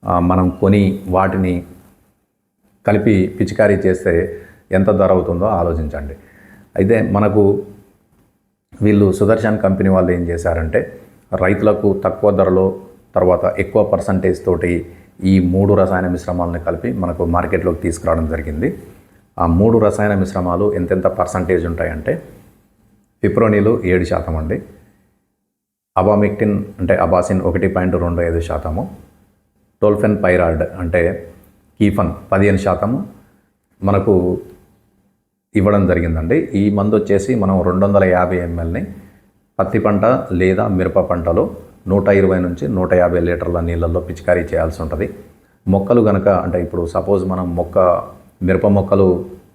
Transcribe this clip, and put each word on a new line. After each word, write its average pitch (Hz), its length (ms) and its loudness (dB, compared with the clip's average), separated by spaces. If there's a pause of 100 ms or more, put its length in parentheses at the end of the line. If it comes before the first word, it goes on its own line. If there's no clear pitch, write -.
ఆ, 92 140 2
మనం 90 300 2
కొని 98 580 2
వాటిని 92 560 0 (1200)
కలిపి 104 520 2
పిచికారీ 101 360 2
చేస్తే 90 640 0 (300)
ఎంత 95 200 2
ధర 98 200 2
అవుతుందో 92 340 0
ఆలోచించండి. 78 680 -4 (640)
అయితే 104 260 2
మనకు 101 600 2 (1200)
వీళ్ళు 101 300 4
సుదర్శన్ 107 480 0
కంపెనీ 95 300 2
వాళ్ళు 92 220 2
ఏం 87 100 0
చేశారంటే 82 800 -4 (360)
రైతులకు 101 680 0
తక్కువ 101 260 0
ధరలో 95 480 2 (360)
తర్వాత 92 440 2
ఎక్కువ 101 240 0
పర్సంటేజ్ 95 600 -2
తోటి 87 400 -2 (380)
ఈ 95 160 4
మూడు 95 340 2
రసాయన 92 340 0
మిశ్రమాలను 87 520 -4
కలిపి 85 340 -6
మనకు 87 320 -4
మార్కెట్లోకి 87 560 -2
తీసుకురావడం 80 460 -2
జరిగింది. 78 520 -6 (600)
ఆ 90 60 0
మూడు 98 320 4
రసాయన 104 360 2
మిశ్రమాలు 92 600 -2
ఎంతెంత 90 340 -2
పర్సంటేజ్ 90 580 -2
ఉంటాయంటే 82 560 -6 (1000)
ఫిప్రోనిల్ 107 640 2
ఏడు 90 180 2
శాతం 82 340 -4
అండి, 80 240 -6 (1400)
అబామెక్టిన్ 104 680 0 (140)
అంటే 92 160 0
అబాసిన్ 90 460 0
ఒకటి 87 260 0
పాయింట్ 90 280 -2
రెండు 87 260 -2
ఐదు 85 180 -2
శాతము, 82 560 -6 (840)
టోల్ఫెన్ 104 420 2
పైరాయిడ్ 87 400 2
అంటే 87 680 -2 (480)
కీఫన్ 92 320 0 (200)
పదిహేను 98 260 2
శాతము 107 500 -2 (760)
మనకు 95 540 2 (1160)
ఇవ్వడం 101 320 2
జరిగిందండి. 85 680 0
ఈ 101 200 2
మందు 104 220 0
వచ్చేసి 101 400 0
మనం 95 260 0
రెండు 90 240 0
వందల 101 180 4
యాభై 90 340 2
ఎంఎల్ని 85 480 -6 (720)
పత్తి 95 200 0
పంట 101 220 0 (300)
లేదా 92 360 2
మిరప 92 320 0
పంటలో 87 560 0 (320)
నూట 98 200 2
ఇరవై 95 320 2
నుంచి 87 280 -4
నూట 92 260 -2
యాభై 87 260 2
లీటర్ల 87 400 -2
నీళ్ళల్లో 85 400 -2
పిచికారీ 87 420 -2
చేయాల్సి 80 400 -4
ఉంటది. 78 340 -6 (520)
మొక్కలు 98 340 2
గనక 98 260 2
అంటే 90 340 0
ఇప్పుడు 87 240 -4
సపోజ్ 92 400 -2
మనం 90 300 -4
మొక్క, 87 480 0 (400)
మిరప 95 240 2
మొక్కలు 98 580 2 (300)